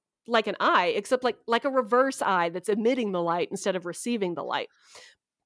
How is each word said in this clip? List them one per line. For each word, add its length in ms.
like 200
an 120
eye, 360
except 280
like, 140
like 180
a 40
reverse 520
eye 280
that's 200
emitting 420
the 100
light 300
instead 240
of 100
receiving 500
the 80
light. 260